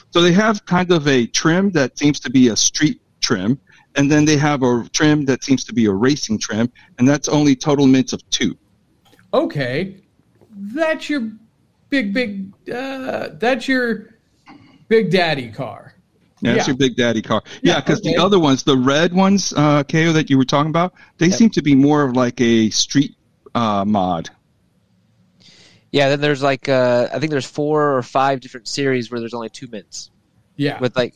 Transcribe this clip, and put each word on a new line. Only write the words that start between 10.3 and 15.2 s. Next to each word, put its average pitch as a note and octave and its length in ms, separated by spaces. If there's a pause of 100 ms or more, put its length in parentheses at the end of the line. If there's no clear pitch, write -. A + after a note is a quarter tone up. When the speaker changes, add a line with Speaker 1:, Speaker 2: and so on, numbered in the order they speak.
Speaker 2:
that's D4+ 540
your A#3 200 (600)
big, G#3+ 240
big, G3+ 380 (200)
uh, C4 600
that's A#3+ 340
your B3 460 (720)
big A3 220
daddy D#3 420